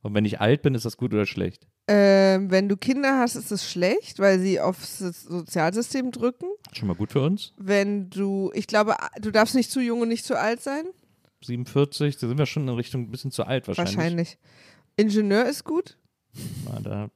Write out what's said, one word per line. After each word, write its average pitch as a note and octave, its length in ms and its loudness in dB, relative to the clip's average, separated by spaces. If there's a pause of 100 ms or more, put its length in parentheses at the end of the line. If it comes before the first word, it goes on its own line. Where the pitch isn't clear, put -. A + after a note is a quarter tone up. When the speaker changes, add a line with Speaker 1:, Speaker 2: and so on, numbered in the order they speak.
Speaker 1:
Und G2+ 100 -6
wenn G#2+ 120 4
ich G#2 140 -2
alt A#2+ 220 4
bin, C3+ 140 4
ist A2+ 100 -4
das A2+ 100 -6
gut - 160 -4
oder G#2+ 140 2
schlecht? - 400 -6 (220)
Speaker 2:
Ähm, G3 640 6
wenn G3 180 4
du G3+ 80 0
Kinder C4+ 400 0
hast, A#3+ 180 2
ist - 160 -10
es G3+ 160 -4
schlecht, F#3+ 520 -2
weil G3 200 6
sie F#3 200 0
aufs - 400 -4
So-, F#3 100 -6 (300)
Sozialsystem G#3+ 720 -2
drücken. A#3+ 340 -4 (280)
Speaker 1:
Schon G#2+ 140 -6
mal F#2 80 0
gut - 180 -6
für C#3 100 2
uns. F#3 340 -2
Speaker 2:
Wenn G3+ 540 0
du, G3 420 -2
ich - 140 -6
glaube, G#3+ 260 2 (260)
du G#3 120 -6
darfst A3 240 4
nicht B3 160 2
zu C4+ 80 -2
jung A#3+ 220 0
und A#3 80 0
nicht A#3 140 -4
zu - 140 -2
alt A#3 240 -2
sein. C#4+ 220 -6 (600)
Speaker 1:
Siebenundvierzig, C#3 760 -2
da A#2+ 100 -4
sind C3 120 -2
wir D3 80 2
schon C#3+ 200 -4
in B2 60 -4
Richtung A#2+ 300 -6
ein A2 80 -12
bisschen B2+ 180 -10
zu - 140 -6
alt B2+ 240 -4
wahrscheinlich. F3 280 -2
Speaker 2:
Wahrscheinlich. E3+ 420 -2 (580)
Ingenieur G#3 500 4
ist C#4+ 200 -4
gut. D#4+ 300 -6 (720)
Speaker 1:
Na, G#2 140 -8
da, G#2 360 -8